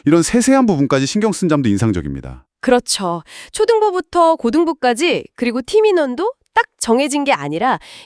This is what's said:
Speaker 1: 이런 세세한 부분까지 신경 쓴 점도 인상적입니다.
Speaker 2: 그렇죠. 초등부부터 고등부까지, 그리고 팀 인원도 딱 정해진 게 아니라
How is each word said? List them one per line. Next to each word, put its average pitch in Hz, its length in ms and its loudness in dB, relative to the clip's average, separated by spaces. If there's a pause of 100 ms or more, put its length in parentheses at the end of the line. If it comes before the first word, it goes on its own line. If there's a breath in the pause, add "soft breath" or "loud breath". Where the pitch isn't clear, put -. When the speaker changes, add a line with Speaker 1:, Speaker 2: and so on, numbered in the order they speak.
Speaker 1:
이런 165 180 4
세세한 254 440 2
부분까지 139 400 2
신경 208 260 -2
쓴 175 160 -2
점도 143 200 2
인상적입니다. 73 760 -4 (140)
Speaker 2:
그렇죠. 185 640 -2 (300 loud breath)
초등부부터 370 840 0
고등부까지, 262 880 0 (100)
그리고 240 280 -4
팀 427 240 2
인원도 339 480 0 (180)
딱 466 120 2 (140)
정해진 277 460 0
게 269 80 2
아니라 165 460 -2 (280 loud breath)